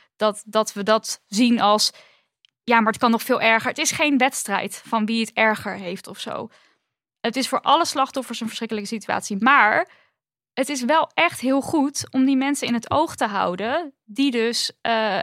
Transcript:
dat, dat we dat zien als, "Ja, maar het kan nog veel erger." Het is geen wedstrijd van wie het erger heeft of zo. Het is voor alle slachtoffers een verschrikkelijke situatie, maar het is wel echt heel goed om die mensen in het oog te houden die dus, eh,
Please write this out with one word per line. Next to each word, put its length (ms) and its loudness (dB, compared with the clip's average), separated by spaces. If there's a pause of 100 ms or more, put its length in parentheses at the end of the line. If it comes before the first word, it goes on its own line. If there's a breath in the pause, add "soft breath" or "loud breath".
(160 loud breath)
dat, 300 -2
dat 280 -2
we 100 -6
dat 440 0
zien 340 2
als, 300 4 (720 soft breath)
"Ja, 160 4
maar 120 4
het 100 -8
kan 100 4
nog 120 0
veel 180 0
erger." 280 2
Het 80 -4
is 140 0
geen 260 2
wedstrijd 680 -2
van 200 -2
wie 160 -2
het 120 -6
erger 420 0
heeft 320 -10
of 120 -16
zo. 300 -10 (720 soft breath)
Het 140 -4
is 120 -2
voor 140 -4
alle 240 4
slachtoffers 540 -4
een 80 -6
verschrikkelijke 420 -8
situatie, 500 -4
maar 500 4 (640 soft breath)
het 160 -2
is 140 -4
wel 300 2
echt 260 0
heel 220 2
goed 500 -2
om 140 2
die 120 2
mensen 300 -2
in 60 -2
het 180 -4
oog 240 0
te 100 -2
houden 680 -2 (120)
die 260 0
dus, 400 -2 (100)
eh, 400 0